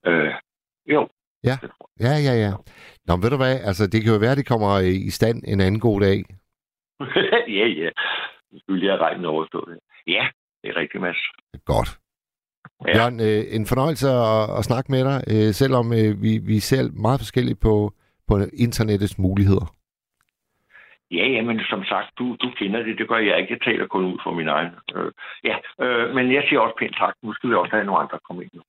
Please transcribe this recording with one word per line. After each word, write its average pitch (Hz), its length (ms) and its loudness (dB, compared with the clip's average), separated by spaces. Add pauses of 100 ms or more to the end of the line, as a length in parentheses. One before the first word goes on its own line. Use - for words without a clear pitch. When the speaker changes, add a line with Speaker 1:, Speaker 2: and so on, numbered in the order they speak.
Speaker 1:
Øh, 78 280 2 (600)
jo. 147 80 2 (420)
Speaker 2:
Ja. 123 180 2
Speaker 1:
Det - 140 -14
tror - 140 -20 (100)
jeg. 107 60 0
Speaker 2:
Ja, 135 80 2 (140)
ja, 127 60 2 (120)
ja. 101 60 0 (560)
Nå, 85 80 2
men 90 80 0
ved 117 60 4
du 139 80 2
hvad, 131 180 2 (140)
altså, 98 180 0
det 110 160 2
kan 113 100 4
jo 104 60 4
være, 123 160 4
det 139 120 -2
kommer 101 320 2
i, 92 160 2 (120)
i - 20 -2
stand 117 380 0
en 98 140 0
anden 98 180 2
god 107 220 2
dag. 98 160 4 (840)
Speaker 1:
<laughs> 139 60 -8 (540)
Ja, 110 80 4
ja. 82 220 -2 (640)
Vi - 80 -20
skulle 95 200 -4
lige 98 100 0
have 95 120 0
regnen 82 240 -2
overstået. 80 540 -6 (280)
Ja, 95 160 0 (380)
det - 80 -12
er - 60 -8
rigtigt, 82 260 -4
Mads. 87 160 -4 (480)
Speaker 2:
Godt. - 240 -2 (1000)
Speaker 1:
Ja. - 100 2
Speaker 2:
Jørgen, 120 220 0
øh, 107 240 2 (120)
en 110 100 0
fornøjelse 135 440 0
at, 110 480 2
at 113 120 -2
snakke 131 220 0
med 131 180 2
dig, 139 80 0 (140)
øh, 107 220 4
selvom, 123 400 2
øh, 107 280 2
vi, 110 160 2
vi 104 220 0
ser 131 240 2 (180)
meget 123 180 2
forskelligt 123 400 -2
på, 104 340 2 (340)
på 113 60 4 (200)
internettets 107 640 0
muligheder. 95 580 2 (1400)
Speaker 1:
Ja, 90 140 0 (100)
ja, 113 60 0
men 117 180 -2 (100)
som 98 140 -4
sagt, 98 260 -4 (100)
du, 123 60 -4 (180)
du 127 40 -2 (120)
kender 104 240 -2
det, 107 140 -6
det 110 100 -4
gør 117 100 0
jeg 98 220 2
ikke. 95 140 -4
Jeg 117 80 -8
taler 107 260 0
kun 92 180 0
ud 92 180 -4
fra 87 80 -4
min 82 160 -4
egen. 78 240 0 (240)
Øh, 87 160 -4 (320)
ja, 110 120 0 (300)
øh, 120 300 0
men 127 180 2
jeg 139 140 2
siger 139 120 2
også 110 200 0
pænt 110 200 -6
tak. 95 140 0 (100)
Nu 107 100 -8
skal - 160 -6
vi 110 60 2
også 87 160 0
have 107 140 0
nogle 90 180 0
andre 80 240 -8
komme 90 160 -12
ind - 100 -20
nu. 80 160 -20